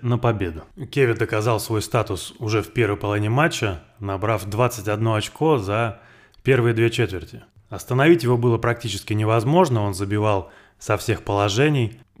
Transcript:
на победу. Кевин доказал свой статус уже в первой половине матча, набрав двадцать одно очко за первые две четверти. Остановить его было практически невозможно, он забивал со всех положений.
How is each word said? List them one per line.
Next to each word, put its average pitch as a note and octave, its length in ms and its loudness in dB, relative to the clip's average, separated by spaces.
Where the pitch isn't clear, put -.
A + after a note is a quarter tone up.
на A#2+ 160 0
победу. G2 480 -2
Кевин B2 240 2
доказал A2 460 0
свой G#2+ 200 -2
статус G#2+ 560 -4
уже G#2+ 240 0
в - 120 -8
первой G#2 240 0
половине G#2 320 -2
матча, A#2+ 520 0
набрав G2+ 420 -2
двадцать G#2+ 460 -2
одно A2 240 0
очко D3 440 0
за G#2 440 -2
первые A#2+ 300 2
две A2+ 160 2
четверти. G#2 540 -4
Остановить C3+ 540 4
его A#2+ 140 2
было A#2 200 2
практически A2 560 -4
невозможно, A#2 680 2
он G2+ 120 -2
забивал G2+ 580 -2
со G#2+ 180 -2
всех - 260 -4
положений. G#2+ 800 0